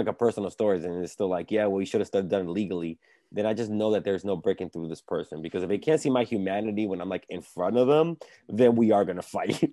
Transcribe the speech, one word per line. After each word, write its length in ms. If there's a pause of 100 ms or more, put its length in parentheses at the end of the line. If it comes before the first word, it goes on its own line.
like, 100
a 40
personal 320
story, 340
and 200
it's 80
still 160
like, 220
"Yeah, 160
well, 140
you 60
should 140
have 80
started 220
done 220
legally," 460 (340)
then 140
I 80
just 160
know 220
that 120
there's 200
no 120
breaking 340
through 180
this 140
person. 400
Because 200
if 60
they 100
can't 220
see 100
my 140
humanity 600
when 140
I'm, 80
like, 200
in 140
front 360
of 100
them, 280 (320)
then 280
we 160
are 120
gonna 180
fight. 360 (140)